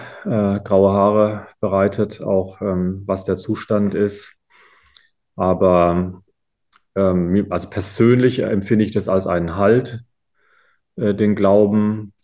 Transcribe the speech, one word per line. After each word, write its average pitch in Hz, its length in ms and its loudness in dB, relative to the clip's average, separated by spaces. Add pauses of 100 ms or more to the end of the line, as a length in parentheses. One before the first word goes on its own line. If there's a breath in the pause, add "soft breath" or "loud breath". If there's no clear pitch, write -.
(260 loud breath)
äh, 104 340 0
graue 98 320 4
Haare 104 560 0 (120)
bereitet, 98 600 -2
auch, 95 400 -2
ähm, 95 460 -4
was 95 160 -4
der 95 120 -2
Zustand 104 600 -2
ist. 101 400 -4 (1000 soft breath)
Aber, 90 840 2 (760)
ähm, 90 340 2
mir, 98 200 0
also 87 200 -6
persönlich 123 680 2
empfinde 107 460 0
ich - 60 -6
das 98 180 -4
als 95 160 0
einen 87 300 -2
Halt, 113 460 0 (960)
äh, 101 180 -2
den 104 180 0
Glauben. 104 800 2 (100)